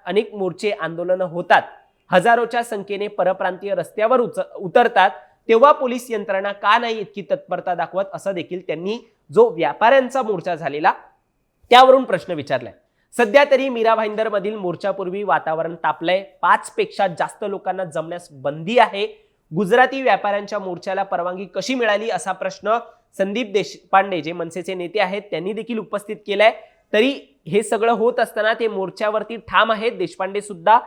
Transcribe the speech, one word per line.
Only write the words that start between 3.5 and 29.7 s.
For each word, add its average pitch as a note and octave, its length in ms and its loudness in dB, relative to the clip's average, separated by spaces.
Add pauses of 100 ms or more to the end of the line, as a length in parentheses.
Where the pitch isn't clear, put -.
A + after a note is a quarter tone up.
रस्त्यावर G#3+ 460 0
उच-, F#3+ 340 -4
उतरतात, G3 560 4 (380)
तेव्हा A3+ 240 6
पोलीस B3+ 380 -2
यंत्रणा G3+ 420 -4
का G#3 260 2
नाही A#3 200 -4
इतकी G3+ 240 -10
तत्परता F3+ 520 -4
दाखवत, F3 380 -4
असं F3 200 -8
देखील F3+ 340 -10
त्यांनी F3+ 320 -6 (340)
जो A3 160 6
व्यापाऱ्यांचा A#3 720 2
मोर्चा F#3 320 -4
झालेला D#3 380 -2 (800)
त्यावरून C4 340 10
प्रश्न F3+ 280 -4
विचारलाय. C3 400 -6 (440)
सध्या A#3+ 340 6
तरी C4+ 180 2
मीरा A3+ 260 2
भाईंदरमधील G#3+ 600 -2
मोर्चापूर्वी F#3+ 680 -4
वातावरण E3 520 -2
तापलंय. E3+ 480 0 (200)
पाच - 320 2
पेक्षा G3+ 320 -2
जास्त E3 420 -6
लोकांना F#3+ 360 -6
जमण्यास E3 480 -8
बंदी D3+ 460 -2
आहे. G3+ 280 2 (480)
गुजराती B3+ 480 2
व्यापाऱ्यांच्या G3+ 560 0
मोर्चाला F#3+ 440 -6
परवानगी F#3 420 -6
कशी F#3+ 300 -6
मिळाली, A3+ 360 -2
असा F#3 220 -4
प्रश्न F#3+ 460 -4 (400)
संदीप G3+ 340 -2
देशपांडे, F#3+ 680 0
जे D#3 120 -6
मनसेचे F3 420 -8
नेते F3 260 -6
आहेत, G3 220 -2
त्यांनी F3+ 300 -6
देखील A3 260 -6
उपस्थित G#3 380 -8 (100)
केलाय. G#3 260 4 (400)
तरी B3+ 540 -2
हे G3 160 0
सगळं A3+ 300 0
होत A#3 280 0
असताना A3 340 0
ते A3+ 140 -2
मोर्चावरती G#3+ 680 -4
ठाम G#3+ 360 2